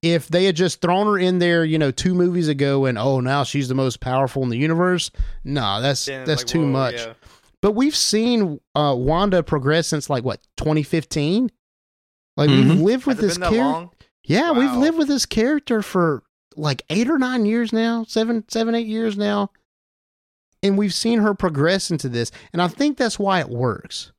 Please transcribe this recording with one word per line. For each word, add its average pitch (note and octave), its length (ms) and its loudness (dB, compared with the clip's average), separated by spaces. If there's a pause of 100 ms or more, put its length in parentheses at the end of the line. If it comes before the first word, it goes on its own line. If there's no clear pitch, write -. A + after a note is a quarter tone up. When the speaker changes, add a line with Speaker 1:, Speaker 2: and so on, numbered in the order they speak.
Speaker 1:
If E3+ 260 0
they F3 160 2
had F#3+ 100 2
just F3 280 0
thrown F#3 240 2
her G3+ 120 2
in F3+ 200 2
there, E3+ 260 2
you D#3+ 140 0
know, D3 120 2
two F3+ 240 -2
movies F3 340 2
ago, C#3 360 0
and, B2+ 140 0
"Oh, C3 220 0
now C3+ 220 0
she's C3+ 260 -2
the C3 60 -2
most C3 260 -2
powerful C3 420 -2
in B2+ 80 -2
the A#2 80 -2
universe," E3+ 520 0 (340)
nah, A2+ 360 -2
that's, C3+ 240 -2
Speaker 2:
Then C3+ 160 -8
it's C3 80 -8
Speaker 1:
that's C#3 140 0
Speaker 2:
like, A#2+ 60 -8
Speaker 1:
too E3 120 0
Speaker 2:
"Whoa," D3+ 80 0
Speaker 1:
much. C3+ 280 0
Speaker 2:
yeah. A2+ 180 -10 (480)
Speaker 1:
But G#3 100 2
we've C4+ 240 0
seen, A3 640 0 (140)
uh, C#3+ 220 2
Wanda E3+ 460 2
progress D3+ 460 0
since, D3+ 200 -4
like, C3 160 -2
what, B2 160 -4 (160)
twenty D3+ 260 0
fifteen? D#3+ 680 -2 (840)
Like, D3 140 4
we've C3+ 160 6
Speaker 3:
Mm-hmm. D#3 180 4
Speaker 1:
lived B3 220 2
with C4 120 0
Speaker 2:
Has G#3+ 60 0
it G3+ 40 2
Speaker 1:
this F3 100 -2
Speaker 2:
been F3+ 120 0
that A3 60 2
Speaker 1:
char-, C4 160 0
Speaker 2:
long? E3+ 180 -8 (340)
Speaker 1:
yeah, C#4+ 280 2
we've C4 180 2
Speaker 2:
Wow. B3 80 0
Speaker 1:
lived D#4+ 200 2
with D4 100 0
this C#4 180 0
character A#3+ 560 0
for, E3 400 0 (340)
like, D3 320 -4
eight A3+ 220 0
or D#4+ 80 2
nine B3+ 280 0
years A3+ 260 0
now, A3+ 340 0
seven, A3+ 420 -2
seven, A3+ 280 -2
eight A#3 100 -2
years A3 320 -4
now. G#3 320 -2 (1120)
And G3 160 2
we've G3+ 160 0
seen A3+ 260 0
her G#3 140 2
progress F3 560 0
into D3 180 -2
this. A#2 220 -4 (220)
And E3+ 100 -2
I F3+ 60 2
think C#4+ 280 -2
that's B3 220 -2
why G3 220 0
it - 80 -6
works. - 720 -6